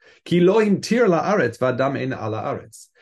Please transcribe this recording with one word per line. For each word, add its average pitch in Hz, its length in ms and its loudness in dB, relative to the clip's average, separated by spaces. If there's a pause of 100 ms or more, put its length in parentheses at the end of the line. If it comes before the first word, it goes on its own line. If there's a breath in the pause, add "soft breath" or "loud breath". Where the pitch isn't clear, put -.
(240 soft breath)
ki 175 160 0
lo 180 160 4
himtir 220 520 2
la'aretz, 160 500 0
v'adam 131 400 -2
ein 127 160 -6
ala 107 300 -6
aretz." - 440 -10 (140 soft breath)